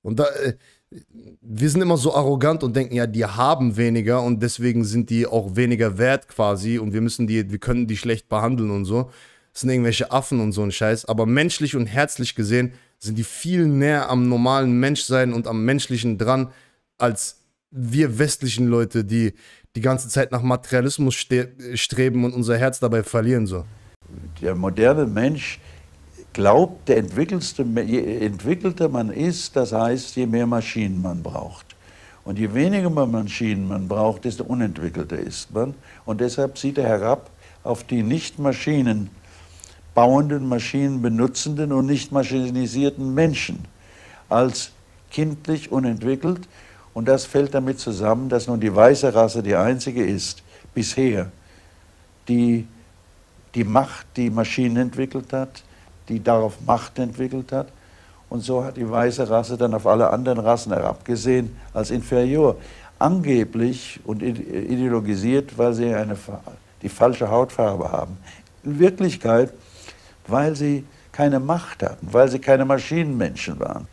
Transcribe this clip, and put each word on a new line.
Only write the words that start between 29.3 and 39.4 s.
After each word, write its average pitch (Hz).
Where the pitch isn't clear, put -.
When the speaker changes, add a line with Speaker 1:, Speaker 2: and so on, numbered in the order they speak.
Speaker 2:
das 127
heißt, 117
je 127
mehr 117
Maschinen 110
man 87
braucht. -
Und 98
je 107
weniger 180
man 143
Maschinen 104
man 95
braucht, 107
desto 117
unentwickelter 85
ist -
man. 123
Und 110
deshalb 139
sieht 139
er 131
herab 110
auf 117
die 120
nicht 151
Maschinen 131